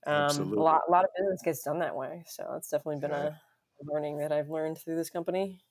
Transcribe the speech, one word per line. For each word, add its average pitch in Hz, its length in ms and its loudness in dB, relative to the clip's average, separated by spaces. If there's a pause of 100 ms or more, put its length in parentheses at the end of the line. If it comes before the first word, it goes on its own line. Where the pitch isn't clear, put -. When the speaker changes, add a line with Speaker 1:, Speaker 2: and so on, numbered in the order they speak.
Speaker 1:
um, 147 500 2
a 151 40 4
Speaker 2:
Absolutely. - 20 4
Speaker 1:
lot, 160 260 6
a 175 40 6
lot 180 120 8
of 190 140 2
business 190 260 0
gets 165 200 0
done 165 160 -2
that 120 160 -2
way. 147 320 -8
So - 280 -10
it's - 140 -10
definitely 147 300 -2
been 147 120 -2
Speaker 2:
Yeah. 147 160 -2
Speaker 1:
a 156 120 -8 (420)
learning 147 360 -4
that 151 140 -2
I've 147 180 0
learned 160 280 -2
through 165 180 -4
this 165 140 -2
company. 185 500 -2 (100)